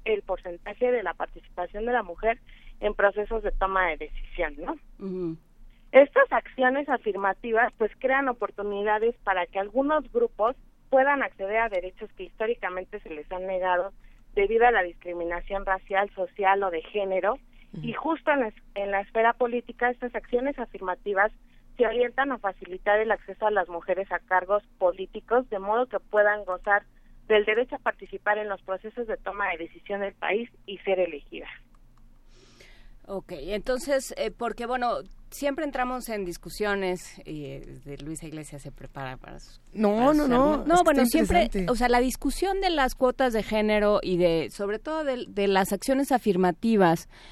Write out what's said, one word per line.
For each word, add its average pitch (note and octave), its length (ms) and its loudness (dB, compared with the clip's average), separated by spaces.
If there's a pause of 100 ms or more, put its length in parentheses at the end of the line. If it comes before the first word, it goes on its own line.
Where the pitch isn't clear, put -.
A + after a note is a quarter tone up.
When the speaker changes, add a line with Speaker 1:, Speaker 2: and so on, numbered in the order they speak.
Speaker 1:
el G#3+ 200 -2
porcentaje G3 680 -4
de A#3 120 0
la E3+ 100 -4
participación - 720 -10
de A#3+ 60 -2
la B3 100 2
mujer G#3+ 380 -2 (400)
en G#3 160 -2
procesos G#3 480 0
de G3 80 -2
toma F#3+ 380 0
de D#3 80 -4
decisión, D3+ 600 -8
¿no? F3+ 140 -8 (280)
Speaker 2:
Ujú. F3+ 380 -6 (540)
Speaker 1:
Estas C#4+ 400 6
acciones C4 580 0
afirmativas, A3 880 0
pues, G#3+ 220 -2
crean C4+ 300 4
oportunidades G#3 920 -2
para F#3 220 2
que - 140 -6
algunos C4+ 520 0
grupos A#3 440 0 (340)
puedan C4+ 320 4
acceder G3 360 -4
a A3+ 120 2
derechos F#3 480 -8
que G3 60 -14
históricamente G3 800 -6
se - 100 -16
les D3+ 200 -14
han F#3 140 -6
negado F#3 480 0 (400)
debido A3 320 4
a B3 60 6
la G#3+ 100 2
discriminación F3 840 -8
racial, G3 480 -2
social F#3+ 480 0
o F#3+ 80 -2
de D#3+ 100 -4
género. G3 560 -2 (360)
Speaker 3:
Ujú. D#3+ 120 -10
Speaker 1:
Y A3+ 80 -6
justo D#4 380 -2
en C#4+ 80 2
la A3+ 80 0
es-, - 160 -14 (100)
en G3+ 160 -4
la G3 120 0
esfera A3+ 320 2
política, A#3+ 580 -2
estas A#3+ 240 -8
acciones B3 420 -2
afirmativas G3 760 -2 (460)
se A#3+ 80 4
orientan B3 460 0
a B3 60 -4
facilitar G3 640 0
el A3+ 100 0
acceso G3 340 -4
a G#3+ 60 2
las F#3+ 160 0
mujeres F3+ 420 -4
a F3 100 -4
cargos F#3 440 0 (140)
políticos, F#3+ 720 0
de G3+ 100 -4
modo A3 280 0
que G3 120 -6
puedan G#3 460 2
gozar G3+ 380 0 (440)
del G#3+ 160 6
derecho A3 320 -2
a C4+ 40 -10
participar G#3 580 -4
en G#3+ 100 -6
los G3 140 -8
procesos G#3+ 460 -8
de G3 100 -6
toma G3 320 -6
de E3+ 80 -6
decisión F3+ 420 -10
del G3 140 -6
país G#3+ 360 -4 (160)
y G3 120 -12
ser F#3 240 0
elegidas. D#3 480 -8 (1600)
Speaker 2:
Ok, F#3+ 260 -10
entonces, B3 840 -4
eh, - 140 -4
porque, A#3+ 340 -8
bueno, A#3+ 360 -2 (280)
siempre C#4+ 340 -4
entramos B3+ 460 -4
en G#3 160 -6
discusiones F#3 960 -4
y, D3+ 220 -12
eh, C3+ 160 -12 (240)
de C#3+ 120 -12
Luisa D#3 280 -12
Iglesias D3+ 380 -14
se C#3+ 80 -14
prepara C3 460 -12
para - 200 -18
sus, - 240 -20 (140)
Speaker 4:
No, G#3 140 4
Speaker 2:
para A3 160 4
Speaker 4:
no, D4 80 6
Speaker 2:
sus D4+ 140 2
Speaker 4:
no, B3 80 4
Speaker 2:
argumentos. C#4+ 320 4
No, D#4 60 4
Speaker 4:
está F4+ 100 8
Speaker 2:
bueno, C#4 220 6
siempre, D#4+ 380 4
Speaker 4:
interesante. F#3+ 280 0
Speaker 2:
o B3 40 0
sea, B3 120 2
la B3 120 4
discusión D4+ 640 0
de F#4 100 2
las C#4+ 240 2
cuotas B3+ 380 2
de G#3+ 100 0
género G#3+ 580 4
y F#3 160 0
de, E3 320 4
sobre G#3 300 -4
todo D#4 240 -4
de, B3+ 240 -4
de G3 200 0
las F#3+ 240 2
acciones C4+ 400 0
afirmativas, F#3+ 960 4 (240)